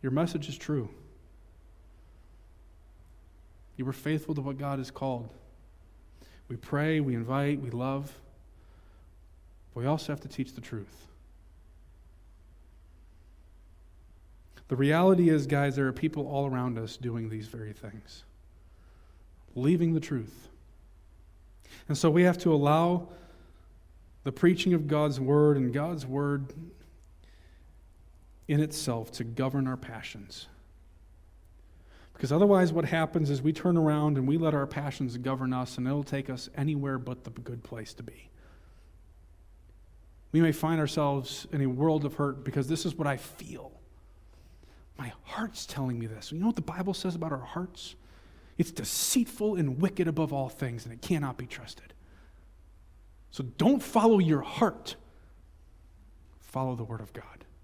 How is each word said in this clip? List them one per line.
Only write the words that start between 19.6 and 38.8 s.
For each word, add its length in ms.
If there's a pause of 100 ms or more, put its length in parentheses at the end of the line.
the 80
truth. 480 (1400)
And 80
so 140
we 120
have 160
to 140
allow 560 (1160)
the 80
preaching 400
of 140
God's 340
word 360
and 180
God's 320
word 480 (1900)
in 120
itself 520
to 120
govern 420
our 100
passions. 720 (1700)
Because 180
otherwise 400
what 120
happens 460
is 120
we 100
turn 240
around 400
and 100
we 120
let 160
our 120
passions 520
govern 340
us, 240
and 100
it'll 180
take 260
us 240
anywhere 440
but 260
the 60
good 340
place 300
to 80
be. 280 (2000)